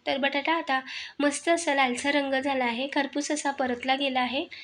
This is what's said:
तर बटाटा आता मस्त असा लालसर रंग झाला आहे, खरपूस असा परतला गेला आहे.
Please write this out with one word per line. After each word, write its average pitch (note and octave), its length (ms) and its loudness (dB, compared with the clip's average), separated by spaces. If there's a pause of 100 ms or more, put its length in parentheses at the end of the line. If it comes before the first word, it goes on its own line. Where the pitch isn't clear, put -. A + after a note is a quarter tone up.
तर C#4 100 2
बटाटा C#4 360 0
आता D#4 260 0 (400)
मस्त C#4+ 300 2
असा E4 260 2
लालसर C4+ 400 2
रंग C#4 200 2
झाला C4 300 0
आहे, A#3+ 280 -2
खरपूस C#4+ 380 -2
असा D4 200 -2
परतला B3+ 440 0
गेला C4+ 260 0
आहे. B3 240 -2 (180)